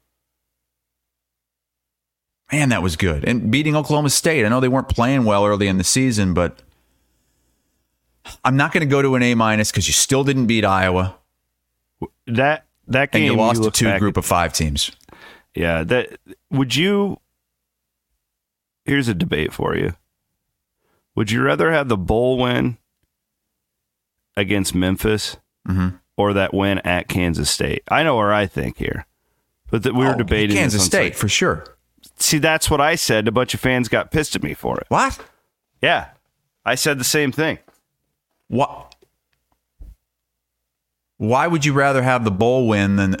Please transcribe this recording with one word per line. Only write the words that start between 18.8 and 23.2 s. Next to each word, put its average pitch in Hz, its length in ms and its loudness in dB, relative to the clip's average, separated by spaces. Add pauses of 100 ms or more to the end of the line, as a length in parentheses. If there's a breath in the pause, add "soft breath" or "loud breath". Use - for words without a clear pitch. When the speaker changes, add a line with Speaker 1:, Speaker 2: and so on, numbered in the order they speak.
Speaker 2:
here's 139 240 0
a 107 60 0
debate 80 380 -2
for 85 240 -4
you. 90 180 -2 (1200)
Would 107 160 0
you 120 120 0
rather 151 300 2
have 143 160 0
the 113 80 2
bowl 113 420 0
win 123 380 -2 (1600)